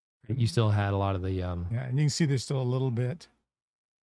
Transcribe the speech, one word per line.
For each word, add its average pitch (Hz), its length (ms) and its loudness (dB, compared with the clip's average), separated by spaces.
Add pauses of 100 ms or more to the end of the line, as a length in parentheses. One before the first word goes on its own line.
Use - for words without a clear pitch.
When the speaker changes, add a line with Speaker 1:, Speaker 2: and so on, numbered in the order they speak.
(260)
Speaker 1:
you 113 220 0
still 110 220 2
had 101 220 2
a 101 40 2
lot 98 180 0
of 92 80 -4
the, 95 220 -2
um, 87 260 -4
Speaker 2:
Yeah, 120 140 -4
and 127 120 -2
you 151 60 2
can 147 80 4
see - 140 0
there's 139 180 2
still 139 180 -2
a 131 40 -2
little 131 260 0
bit. 123 380 -4 (760)